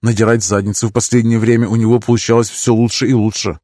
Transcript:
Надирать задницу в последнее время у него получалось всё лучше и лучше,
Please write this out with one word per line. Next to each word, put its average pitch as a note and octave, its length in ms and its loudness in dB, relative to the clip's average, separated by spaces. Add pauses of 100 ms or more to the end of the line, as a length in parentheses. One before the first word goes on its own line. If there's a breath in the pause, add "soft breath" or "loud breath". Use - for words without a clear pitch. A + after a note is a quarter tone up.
Надирать A2 420 2
задницу G2+ 460 -2
в - 20 -6
последнее A#2 480 0
время A#2 300 2
у A2 60 0
него A2+ 240 2
получалось A#2 500 0
всё - 240 -2
лучше A2+ 340 0
и C3+ 60 2
лучше, G#2 500 -2